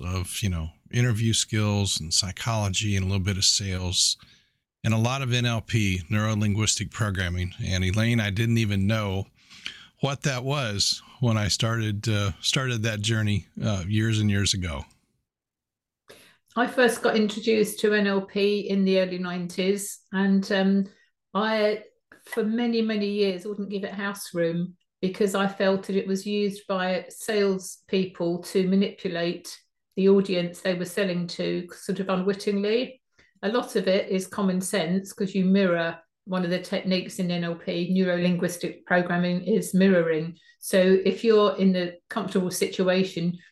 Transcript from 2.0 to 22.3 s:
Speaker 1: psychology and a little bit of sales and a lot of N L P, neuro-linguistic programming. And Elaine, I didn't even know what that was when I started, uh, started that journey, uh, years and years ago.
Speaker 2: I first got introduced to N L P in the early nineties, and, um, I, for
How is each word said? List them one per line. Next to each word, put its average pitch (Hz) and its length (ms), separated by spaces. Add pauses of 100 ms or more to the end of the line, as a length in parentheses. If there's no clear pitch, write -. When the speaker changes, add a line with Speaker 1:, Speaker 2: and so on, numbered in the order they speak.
Speaker 1:
psychology 101 840
and 95 80
a 92 40
little 98 160
bit 95 140
of 98 60
sales 92 720 (680)
and 110 100
a 113 40
lot 127 260
of 123 100
N 123 140
L 113 140
P, 95 460
neuro-linguistic 107 840
programming. 92 640 (120)
And 92 180
Elaine, 110 360
I 104 100
didn't 117 300
even 101 260
know 101 400 (760)
what 135 200
that 127 220
was 127 580 (200)
when 117 160
I 104 100
started, 113 600
uh, 101 320
started 123 440
that 107 180
journey, 107 460 (160)
uh, 101 240
years 107 320
and 104 100
years 101 240
ago. 87 320 (1700)
Speaker 2:
I 240 120
first 240 340
got - 140
introduced 214 640
to 208 160
N 208 100
L 196 160
P 202 380
in 196 260
the 190 140
early 180 180
nineties, 180 840 (100)
and, 196 400
um, 196 340 (480)
I, 214 480 (440)
for - 180